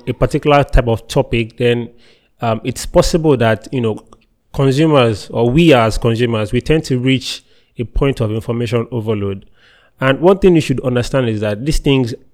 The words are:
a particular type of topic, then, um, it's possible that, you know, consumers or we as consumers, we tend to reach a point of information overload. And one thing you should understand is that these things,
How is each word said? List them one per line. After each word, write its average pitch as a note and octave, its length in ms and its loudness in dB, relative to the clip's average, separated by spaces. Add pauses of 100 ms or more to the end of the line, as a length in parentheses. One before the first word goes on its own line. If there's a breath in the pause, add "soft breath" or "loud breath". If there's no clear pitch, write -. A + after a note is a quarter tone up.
a B2+ 80 -4
particular C#3+ 500 2
type B2+ 240 2
of A2+ 200 -2
topic, A#2 500 -2
then, A#2+ 340 0 (500 soft breath)
um, A2 220 -2
it's - 220 -8
possible D#3+ 520 2
that, A2 340 0
you C3 100 -4
know, G#2+ 240 -4 (480)
consumers C3+ 800 2
or A#2+ 180 0
we D#3+ 240 4
as A2+ 240 2
consumers, A#2 560 -2
we B2 80 0
tend D#3 220 0
to C3 160 -2
reach B2+ 440 -4 (360)
a B2 40 -6
point - 380 -2
of A2 100 -2
information A#2 600 -4
overload. G2+ 580 -6 (500 soft breath)
And C3+ 200 0
one F#3 200 4
thing F#3 160 6
you D#3 60 4
should B2+ 200 -4
understand B2 480 -2
is G#2+ 120 -4
that G#2 220 -4
these D3 140 0
things, C3 380 0 (180)